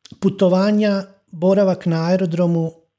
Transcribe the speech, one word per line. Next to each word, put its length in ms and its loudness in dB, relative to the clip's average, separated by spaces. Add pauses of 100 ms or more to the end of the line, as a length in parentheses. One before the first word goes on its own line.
(220)
Putovanja, 720 2 (380)
boravak 540 0
na 120 0 (100)
aerodromu 560 0 (340)